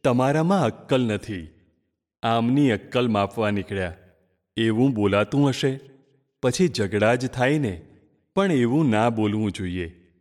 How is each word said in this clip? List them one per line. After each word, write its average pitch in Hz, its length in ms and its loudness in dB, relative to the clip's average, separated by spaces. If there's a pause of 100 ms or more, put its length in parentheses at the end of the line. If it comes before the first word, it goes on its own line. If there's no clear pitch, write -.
"તમારામાં 143 600 2
અક્કલ 127 360 -2
નથી." 104 480 -4 (720)
આમની 120 480 2
અક્કલ 120 380 -2
માપવા 104 420 0
નીકળ્યા, 95 440 -6 (640)
એવું 113 360 2
બોલાતું 107 560 2
હશે. 131 320 -2 (640)
પછી 180 260 2
ઝઘડા 107 460 0
જ 127 120 -2
થાય 127 320 0
ને. 98 220 -4 (540)
પણ 190 180 0
એવું 131 360 2
ના 110 220 2
બોલવું 107 420 -2
જોઈએ. 90 680 -10